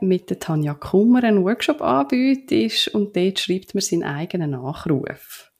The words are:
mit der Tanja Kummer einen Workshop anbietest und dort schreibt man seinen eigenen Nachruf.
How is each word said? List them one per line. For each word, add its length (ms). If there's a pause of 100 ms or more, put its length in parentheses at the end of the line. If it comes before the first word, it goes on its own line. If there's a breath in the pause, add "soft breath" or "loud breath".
mit 280
der 100
Tanja 340
Kummer 500
einen 220
Workshop 360
anbietest 1080
und 260
dort 240
schreibt 340
man 80
seinen 220
eigenen 480
Nachruf. 960 (140)